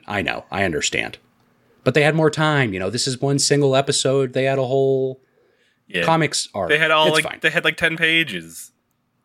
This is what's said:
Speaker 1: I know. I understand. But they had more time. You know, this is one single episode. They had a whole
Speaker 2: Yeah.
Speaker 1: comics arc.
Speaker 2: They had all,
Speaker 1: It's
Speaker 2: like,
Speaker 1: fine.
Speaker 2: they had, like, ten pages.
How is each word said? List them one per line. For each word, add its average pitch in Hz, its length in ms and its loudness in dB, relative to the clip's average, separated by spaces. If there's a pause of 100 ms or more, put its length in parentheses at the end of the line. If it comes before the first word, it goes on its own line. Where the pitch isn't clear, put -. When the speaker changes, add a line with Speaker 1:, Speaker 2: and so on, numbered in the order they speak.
Speaker 1:
I 101 160 -4
know. 58 280 -4
I 95 140 -2
understand. 69 540 -4 (640)
But 127 100 2
they 151 80 4
had 151 120 2
more 160 160 2
time. 151 440 0
You 92 60 -6
know, 95 100 -4
this 117 160 -4
is 127 140 -6
one 139 180 0
single 139 380 2
episode. 135 560 0
They 131 120 0
had 135 140 0
a 131 80 -2
whole 135 540 0 (640)
Speaker 2:
Yeah. 170 180 -4
Speaker 1:
comics 160 500 0
arc. 196 140 -2
Speaker 2:
They 147 100 4
had 160 120 2
all, 156 180 4
Speaker 1:
It's 151 60 4
Speaker 2:
like, 156 100 2
Speaker 1:
fine. - 160 -10
Speaker 2:
they 160 100 0
had, 160 140 -2
like, 156 120 0
ten 160 200 0
pages. 156 760 -2 (520)